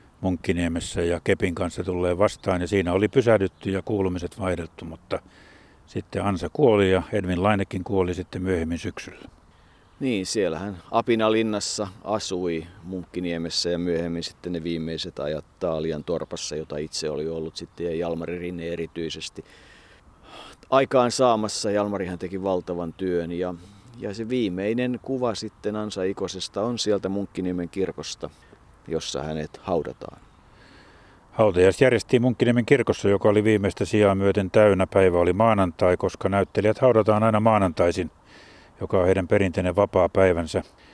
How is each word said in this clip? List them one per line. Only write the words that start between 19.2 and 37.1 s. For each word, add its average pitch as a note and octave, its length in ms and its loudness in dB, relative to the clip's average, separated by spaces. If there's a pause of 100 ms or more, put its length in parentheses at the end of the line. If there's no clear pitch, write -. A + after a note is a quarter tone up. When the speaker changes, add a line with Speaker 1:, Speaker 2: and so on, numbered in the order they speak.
Speaker 2:
Aikaan C3 400 4
saamassa A2 600 0
Jalmarihan G2+ 480 -2
teki F#2 240 -8
valtavan F2 500 -2
työn, F2 400 -4
ja, F2+ 220 -4 (440)
ja G#2 160 -8
se A2 140 -8
viimeinen A#2 760 -2
kuva B2 320 -4
sitten G#2+ 420 -8
Ansa G#2+ 260 -6
Ikosesta F#2+ 600 -4
on A#2 160 -4
sieltä G2+ 300 0
Munkkiniemen F2+ 600 -4
kirkosta, E2 600 -6 (580)
jossa D#2 340 -6
hänet D#2 400 -8
haudataan. - 580 -4 (1120)
Speaker 1:
Hautajaiset F#2+ 480 4
järjestettiin B2 420 4
Munkkiniemen A#2+ 440 2
kirkossa, B2 420 2
joka G2+ 200 4
oli G#2 160 4
viimeistä G2+ 400 2
sijaa G2+ 300 4
myöten G2 360 2
täynnä. G2 360 6
Päivä F#2 320 4
oli F2 140 4
maanantai, F#2+ 640 4
koska - 320 -2
näyttelijät G2+ 500 0
haudataan A2 440 4